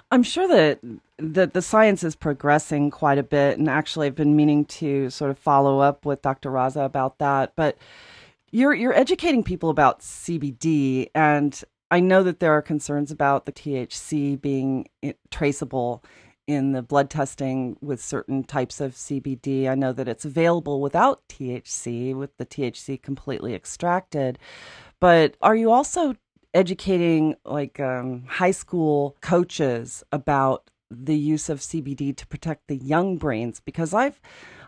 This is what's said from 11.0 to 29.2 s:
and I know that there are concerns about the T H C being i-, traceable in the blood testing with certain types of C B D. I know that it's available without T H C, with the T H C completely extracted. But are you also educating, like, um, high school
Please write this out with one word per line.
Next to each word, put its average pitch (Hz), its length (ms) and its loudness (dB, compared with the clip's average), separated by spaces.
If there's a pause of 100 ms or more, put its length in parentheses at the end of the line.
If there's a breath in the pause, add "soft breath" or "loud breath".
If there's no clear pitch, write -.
and 147 460 2 (300)
I 175 100 4
know 185 220 6
that 180 180 0
there 160 120 4
are 151 100 4
concerns 147 480 -4
about 139 360 0
the 139 60 -10
T 143 240 -8
H 123 220 -8
C 143 380 -2
being 135 520 -2 (160)
i-, 143 100 -6 (160)
traceable 135 760 -4 (420 soft breath)
in 139 260 -2
the 131 100 -4
blood 139 280 0
testing 131 680 -4
with 143 200 -6
certain 135 440 -6
types 135 360 -6
of 135 160 -6
C - 220 -8
B 135 160 -6
D. 135 340 -2
I 131 60 0
know 135 180 0
that 123 160 -6
it's 113 160 -8
available 151 560 0
without 180 480 2
T 127 240 -10
H 123 180 -12
C, 120 440 -6
with 139 220 -10
the 123 80 -10
T - 180 -8
H 120 180 -6
C 139 160 -10
completely 131 580 -8
extracted. 156 840 -4 (600 loud breath)
But 170 420 6
are 220 140 6
you 226 160 4
also 285 420 2 (400)
educating, 170 800 2 (100)
like, 143 360 -6
um, 127 460 -6
high 185 260 0
school 151 680 -2